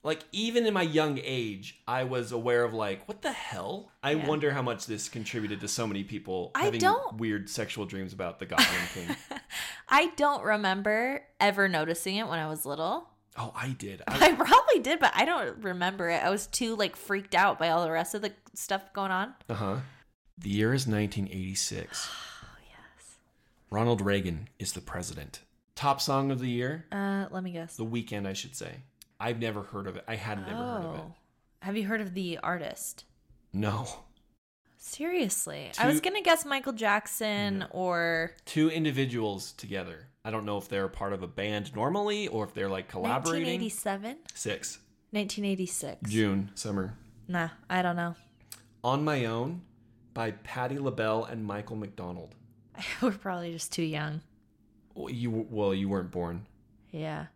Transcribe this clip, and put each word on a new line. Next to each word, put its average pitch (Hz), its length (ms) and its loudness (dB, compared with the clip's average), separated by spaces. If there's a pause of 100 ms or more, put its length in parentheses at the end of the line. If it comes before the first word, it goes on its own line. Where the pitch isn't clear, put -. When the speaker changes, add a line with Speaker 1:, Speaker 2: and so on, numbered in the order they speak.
Speaker 1:
Like, 156 280 -2
even 226 340 4
in 208 80 4
my 185 80 4
young 151 400 4
age, 113 640 -4
I 127 160 0
was 123 300 0
aware 120 320 6
of, 113 100 2
like, 101 320 -2
what 208 160 -10
the - 80 0
hell? 131 640 -6 (100)
I 143 120 2
Speaker 2:
Yeah. 147 120 2
Speaker 1:
wonder 147 240 4
how 143 100 2
much 123 260 -2
this 107 220 -4
contributed 104 520 -4
to 101 80 -6
so 117 180 0
many 98 160 -2
people 92 540 -4
Speaker 2:
I 320 80 2
Speaker 1:
having 120 160 2
Speaker 2:
don't 392 380 2
Speaker 1:
weird 104 300 -2
sexual 107 380 -4
dreams 92 260 -6
about 92 280 -6
the 95 60 -8
Goblin - 200 4 (280)
King. 175 200 -6 (160)
Speaker 2:
<laughs> - 580 -10
I 302 180 8 (100)
don't 285 260 4
remember 214 800 2 (160)
ever 196 300 6
noticing 165 480 0
it 220 100 0
when 160 140 -2
I 156 80 -2
was 156 180 -4
little. 165 420 -2 (300)
Speaker 1:
Oh, 117 160 -6
I 131 140 -4
did. 101 360 -8
Speaker 2:
<laughs> - 40 -2
I 349 220 8
Speaker 1:
I - 20 4
Speaker 2:
probably 440 480 8
did, 285 180 0
but 277 160 6
I 220 100 6
don't 277 380 0
remember 180 480 0
it. 170 140 2
I 180 60 6
was 202 180 0
too, 226 260 0
like, 208 220 0
freaked 196 400 -2
out 185 240 6
by 165 80 4
all 170 160 4
the 160 80 0
rest 170 240 0
of 202 60 -4
the 208 100 -4 (220)
stuff - 380 -4
going 196 200 -2
on. 208 220 -2 (140)
Speaker 1:
Uh-huh. 104 280 0 (600)
The 98 140 -6
year 107 240 4
is 131 140 0
nineteen 104 400 0
eighty-six. 95 840 -4
Speaker 2:
<sighs> - 40 -12 (240)
Oh, - 160 -20 (100)
yes. - 460 -20 (560)
Speaker 1:
Ronald 110 300 4
Reagan 98 480 2 (100)
is - 140 -6
the 90 80 -8
president. - 640 -10 (340)
Top 139 240 2
song 135 320 2
of 127 80 0
the 127 100 -2
year? 131 400 -2
Speaker 2:
Uh, 196 400 -2
let 185 140 -6
me 180 80 -6
guess. 165 240 -10
Speaker 1:
The 113 100 -4
Weeknd, 113 400 -4
I 95 60 -2
should - 240 -8
say. 85 220 -10 (420)
I've 117 180 -2
never 107 240 -2
heard 98 240 -8
of 90 100 -6
it. 95 120 -10
I 113 80 -4
had 104 280 -6
never 202 80 -6 (120)
heard 226 200 -4
of 160 120 -6
it. 160 40 -8
Speaker 2:
Oh. 165 140 -14 (480)
Have 196 140 -2
you 214 80 0
heard 214 160 0
of 196 120 -6
the 180 300 -4
artist? - 640 -6 (480)
Speaker 1:
No. 104 340 0 (920)
Speaker 2:
Seriously. 226 1000 -2
I 233 80 6
was 302 140 6
Speaker 1:
Two 359 100 0
Speaker 2:
gonna 403 120 -2
guess 330 220 6
Michael 269 280 -2
Jackson 208 880 0
Speaker 1:
No. - 100 -6
Speaker 2:
or 170 640 0 (120)
Speaker 1:
Two 156 260 4
individuals 127 840 0
together. 92 560 -8 (160)
I 110 60 -4
don't 110 140 -2
know 104 140 0
if 98 100 -8
they're 98 200 0
part 98 240 -4
of 92 100 -2
a 90 60 -6
band 104 460 -2
normally 202 540 0
or 107 160 -2
if - 100 -10
they're, 98 140 -2
like, 95 200 -4
collaborating. 131 580 0
Speaker 2:
Nineteen - 140 -2
eighty-seven? 214 560 -4 (180)
Speaker 1:
Six. - 440 -6 (340)
Speaker 2:
Nineteen 208 320 -2
eighty-six. 180 640 -2
Speaker 1:
June, 101 440 2
summer. 101 400 -4 (340)
Speaker 2:
Nah, 170 220 -2 (200)
I 185 120 2
don't 175 140 0
know. 170 200 -4 (680)
Speaker 1:
On 139 220 2
My 143 220 2
Own 131 360 -2 (520)
by 113 180 -2
Patti 127 460 -4
LaBelle 113 480 0
and 113 180 -6
Michael 104 320 -6
McDonald. 90 580 -8 (320)
Speaker 2:
<laughs> - 360 -8
We're 240 100 4
probably 175 400 -6
just 165 200 -8
too 170 120 -2
young. 156 360 -2 (760)
Speaker 1:
Well, - 200 -8
you, 113 340 0
well, 104 240 2
you 98 160 2
weren't 95 220 0
born. 87 360 -4 (440)
Speaker 2:
Yeah. 156 460 -6